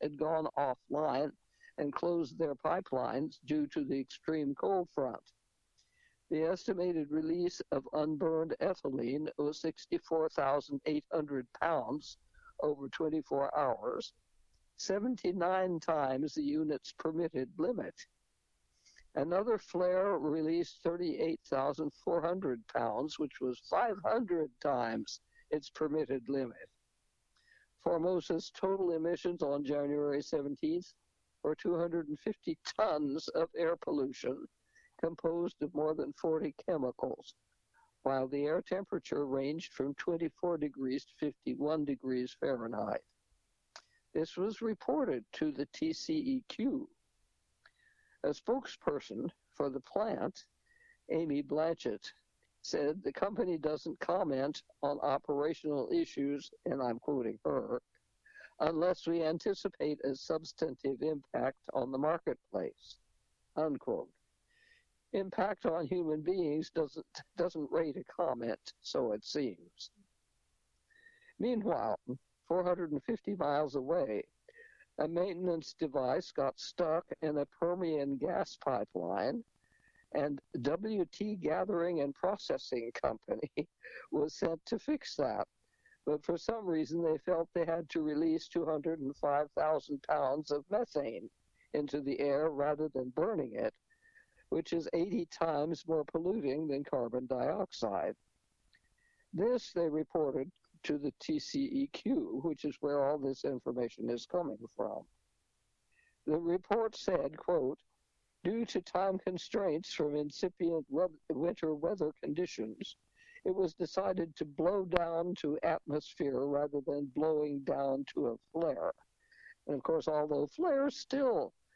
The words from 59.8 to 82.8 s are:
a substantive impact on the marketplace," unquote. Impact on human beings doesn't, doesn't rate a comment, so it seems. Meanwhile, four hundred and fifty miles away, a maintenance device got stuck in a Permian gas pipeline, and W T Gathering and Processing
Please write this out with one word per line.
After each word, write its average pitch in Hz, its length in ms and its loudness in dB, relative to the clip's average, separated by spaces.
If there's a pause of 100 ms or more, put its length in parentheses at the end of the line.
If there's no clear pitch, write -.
a 135 140 0
substantive 151 840 -2
impact 139 560 0 (140)
on 131 200 0
the 131 60 -2
marketplace," 135 960 -2 (580)
unquote. 139 540 0 (1040)
Impact 196 520 0
on 165 220 2
human 156 360 2
beings 160 480 0
doesn't, - 360 -2 (300)
doesn't 170 340 -2
rate 160 260 0
a 180 160 -8
comment, 123 600 -2 (100)
so 123 300 0
it 110 120 -4
seems. 104 640 -6 (1500)
Meanwhile, 190 640 2 (480)
four 175 160 2
hundred 175 260 0
and 143 140 -2
fifty 208 320 -2
miles 143 400 0
away, 131 480 0 (720)
a 151 80 2
maintenance 175 720 0
device 139 540 0
got 139 260 0
stuck 165 460 0 (160)
in 151 180 0
a 143 80 2
Permian 160 680 0
gas - 480 0
pipeline, 104 800 0 (680)
and 147 260 0 (220)
W 190 500 2
T 214 240 -4
Gathering 175 640 2
and 139 140 0
Processing 131 800 -2